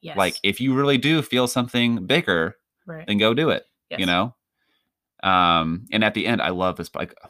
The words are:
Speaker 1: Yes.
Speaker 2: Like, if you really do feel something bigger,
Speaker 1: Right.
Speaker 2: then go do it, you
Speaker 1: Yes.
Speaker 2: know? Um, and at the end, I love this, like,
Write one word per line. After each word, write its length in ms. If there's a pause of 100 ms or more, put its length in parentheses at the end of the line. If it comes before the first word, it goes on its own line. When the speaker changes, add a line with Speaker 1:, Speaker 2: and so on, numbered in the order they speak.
Speaker 1:
Yes. 160
Speaker 2:
Like, 260
if 180
you 140
really 240
do 240
feel 260
something 580
bigger, 500 (300)
Speaker 1:
Right. 200
Speaker 2:
then 120
go 160
do 160
it, 140 (260)
you 80
Speaker 1:
Yes. 80
Speaker 2:
know? 280 (880)
Um, 680
and 100
at 120
the 120
end, 140
I 80
love 280
this, 180
like, 200 (160)